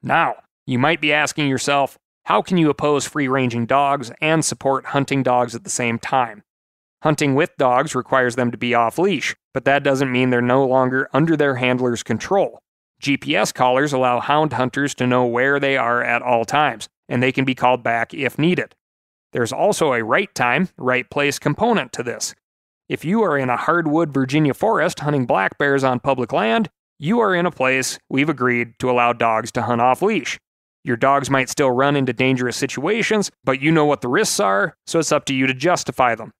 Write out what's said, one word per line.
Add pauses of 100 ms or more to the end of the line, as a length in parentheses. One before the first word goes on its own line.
Now, (320)
you
might
be
asking
yourself, (280)
"How
can
you
oppose
free-ranging
dogs
and
support
hunting
dogs
at
the
same
time?" (580)
Hunting
with
dogs
requires
them
to
be
off-leash, (180)
but
that
doesn't
mean
they're
no
longer
under
their
handler's
control. (400)
G
P
S
collars
allow
hound
hunters
to
know
where
they
are
at
all
times, (200)
and
they
can
be
called
back
if
needed. (560)
There's
also
a
right
time,
right
place
component
to
this. (560)
If
you
are
in
a
hardwood
Virginia
forest
hunting
black
bears
on
public
land, (300)
you
are
in
a
place (120)
we've
agreed
to
allow
dogs
to
hunt
off-leash. (460)
Your
dogs
might
still
run
into
dangerous
situations, (120)
but
you
know
what
the
risks
are, (100)
so
it's
up
to
you
to
justify
them.